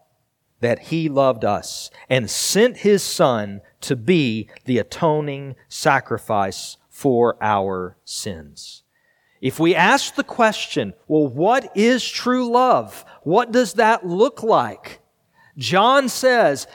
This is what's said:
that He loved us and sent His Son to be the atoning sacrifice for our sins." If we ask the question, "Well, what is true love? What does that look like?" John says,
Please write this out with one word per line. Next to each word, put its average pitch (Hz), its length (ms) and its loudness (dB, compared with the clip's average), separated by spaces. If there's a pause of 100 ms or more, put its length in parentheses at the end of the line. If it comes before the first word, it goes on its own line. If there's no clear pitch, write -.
(600)
that 120 200 0
He 165 280 -4
loved 131 380 0
us - 440 -4 (200)
and 127 200 0
sent 220 500 0
His 202 220 2
Son 104 600 0 (180)
to - 160 -4
be 117 540 0 (160)
the 123 120 0
atoning 143 800 -4 (140)
sacrifice 110 1080 -2 (140)
for 120 520 0
our 95 640 -2
sins." - 800 -14 (580)
If 131 200 -4
we 170 160 2
ask 202 400 2
the 285 80 -2
question, 196 720 -2 (120)
"Well, 151 200 2
what 180 500 0
is 233 320 4
true 247 400 -2
love? 233 560 0 (160)
What 233 300 0
does 240 220 2
that 214 300 2
look 185 380 0
like?" 135 580 0 (580)
John 208 500 2
says, 226 680 0